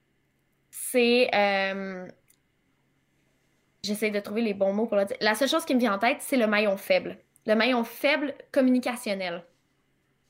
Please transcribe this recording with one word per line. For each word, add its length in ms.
c'est, 680
euh, 720
j'essaie 280
de 80
trouver 220
les 120
bons 200
mots 140
pour 100
le 80
dire. 140
La 160
seule 140
chose 160
qui 100
me 40
vient 140
en 60
tête, 220
c'est 160
le 100
maillon 300
faible. 400
Le 100
maillon 280
faible 500
communicationnel. 920